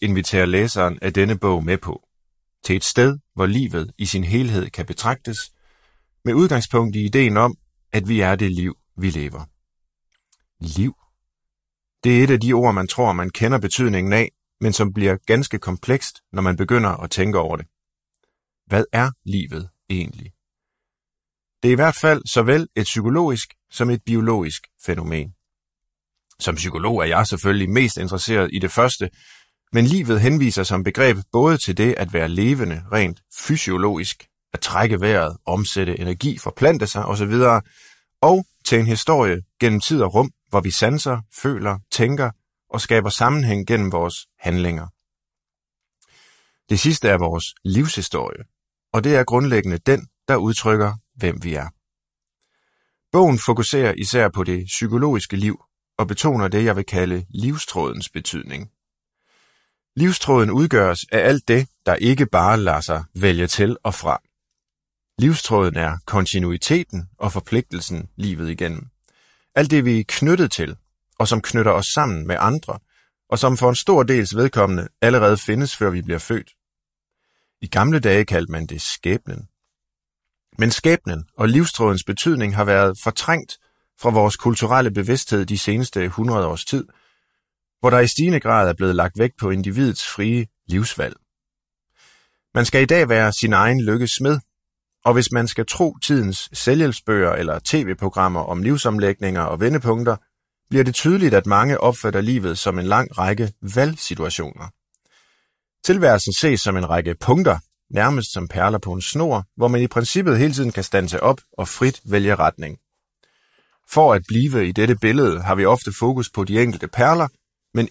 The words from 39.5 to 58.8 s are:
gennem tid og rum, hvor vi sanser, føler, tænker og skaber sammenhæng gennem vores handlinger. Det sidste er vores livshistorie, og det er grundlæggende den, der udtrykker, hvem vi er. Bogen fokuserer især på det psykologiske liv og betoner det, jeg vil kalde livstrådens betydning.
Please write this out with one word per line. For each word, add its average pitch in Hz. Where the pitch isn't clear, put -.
gennem 107
tid 151
og 98
rum, 131
hvor 101
vi 92
sanser, 123
føler, 104
tænker 127
og 113
skaber 107
sammenhæng 117
gennem 104
vores 87
handlinger. 85
Det 104
sidste 147
er 98
vores 82
livshistorie, 92
og 113
det 147
er 127
grundlæggende 113
den, -
der 135
udtrykker, 107
hvem 87
vi 85
er. 73
Bogen 165
fokuserer 120
især 110
på 92
det 90
psykologiske 117
liv 104
og 104
betoner 107
det, 104
jeg 107
vil 98
kalde 90
livstrådens 95
betydning. 78